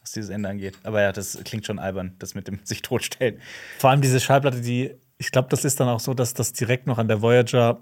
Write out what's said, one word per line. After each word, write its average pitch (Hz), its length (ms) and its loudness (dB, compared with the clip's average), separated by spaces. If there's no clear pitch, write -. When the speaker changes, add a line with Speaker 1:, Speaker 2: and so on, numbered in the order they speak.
Speaker 1:
was - 100 -16
dieses 107 180 -8
Ende 101 180 -6
angeht. 98 360 -8
Aber 107 180 0
ja, 98 100 4
das 95 320 -8
klingt 110 220 -10
schon 101 140 -6
albern, 92 400 -6
das - 160 -14
mit 98 120 -10
dem 95 120 -8
<laughs> - 40 -18
sich - 200 -10
totstellen. - 580 -4
Speaker 2:
Vor 135 100 6
allem 139 120 6
diese 131 200 4
Schallplatte, 131 400 2
die, 120 300 -2
ich - 140 -8
glaub, 127 180 2
das 143 160 0
ist 139 140 -2
dann 131 100 4
auch 117 100 0
so, 135 140 -4
dass 123 220 -2
das - 180 -2
direkt 123 320 -2
noch 117 140 -2
an 113 80 0
der 110 160 2
Voyager, 120 580 4